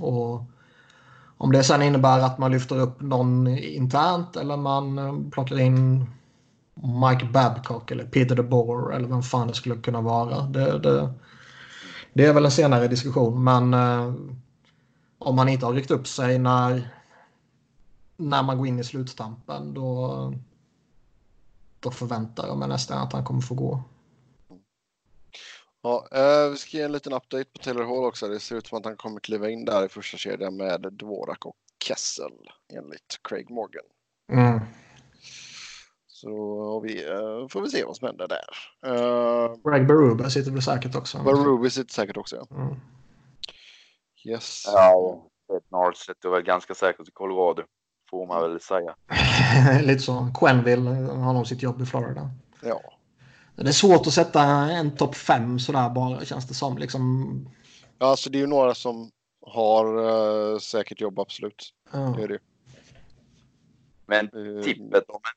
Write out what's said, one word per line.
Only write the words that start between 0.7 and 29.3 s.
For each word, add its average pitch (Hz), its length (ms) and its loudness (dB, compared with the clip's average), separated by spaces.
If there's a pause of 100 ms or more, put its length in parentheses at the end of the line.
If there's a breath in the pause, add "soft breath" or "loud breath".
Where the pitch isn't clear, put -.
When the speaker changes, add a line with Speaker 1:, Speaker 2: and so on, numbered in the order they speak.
Speaker 1:
om 135 160 2
det 135 120 6
sen 143 180 4
innebär 135 380 6
att 131 180 0
man 131 140 0
lyfter 131 280 0
upp 127 200 -2
någon 127 460 2 (120)
internt 151 800 -2
eller 143 200 -4
man, 139 420 -2
eh, 143 320 -6
plockar 135 300 -4
in 131 460 4 (680 soft breath)
Mike 127 580 2
Babcock 120 580 0
eller 120 140 -8
Peter 127 320 2
DeBoer 120 560 0
eller 123 160 -4
vem 123 140 -2
fan 123 260 -2
det 117 60 -8
skulle 120 220 -6
kunna 117 240 -4
vara, 120 420 0
det, 135 360 0
det, 139 340 2 (1000 loud breath)
det 139 140 6
är 151 60 8
väl 147 120 6
en 143 60 6
senare 131 380 4
diskussion. 127 560 0
Men, 127 300 6
eh, 123 400 2 (1040)
om 131 180 0
man 131 120 4
inte 131 180 0
har 120 60 0
ryckt 135 180 -4
upp 127 180 0
sig 127 300 0
när, 123 500 2 (1300 loud breath)
när 143 260 0
man 131 160 0
går 135 80 -2
in 123 120 -2
i 120 60 -4
sluttampen, 139 920 -10
då, 131 580 -6 (1500)
då 127 100 -6
förväntar 117 560 -8
jag 139 120 -6
mig 135 100 -4
nästan 135 340 -4
att 127 100 -6
han 131 120 -4
kommer 131 160 -4
få 127 140 -6
gå. 131 280 -4 (2000 loud breath)
Speaker 2:
Ja, 120 300 -4
eh, 143 380 4
vi 143 60 -8
ska - 200 -14
ge 151 60 -4
en 147 100 -4
liten 143 200 -8
update 131 320 -6
på - 140 -18
Taylor 123 260 -6
Hall 127 200 -4
också. 117 240 -6
Det 104 120 -6
ser - 160 -10
ut 110 100 -12
som 117 120 -10
att 104 60 -10
han 110 120 -10
kommer 107 240 -14
kliva 107 300 -4